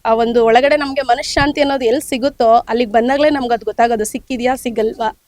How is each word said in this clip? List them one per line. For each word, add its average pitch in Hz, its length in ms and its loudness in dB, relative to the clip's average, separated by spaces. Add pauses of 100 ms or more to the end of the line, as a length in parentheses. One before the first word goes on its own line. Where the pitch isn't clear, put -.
ಆ 226 80 2
ಒಂದು 233 300 2
ಒಳಗಡೆ 254 320 4
ನಮ್ಗೆ 277 260 -4
ಮನಃಶಾಂತಿ 285 580 0
ಅನ್ನೋದು 277 240 0
ಎಲ್ 247 180 2
ಸಿಗುತ್ತೋ 247 460 -2
ಅಲ್ಲಿಗ್ 233 420 2
ಬಂದಾಗ್ಲೇ 262 400 2
ನಮ್ಗೆ 254 240 -2
ಅದ್ 233 100 -6
ಗೊತ್ತಾಗೋದು, 233 400 0
ಸಿಕ್ಕಿದ್ಯಾ 247 500 -4
ಸಿಗಲ್ವಾ 220 720 -4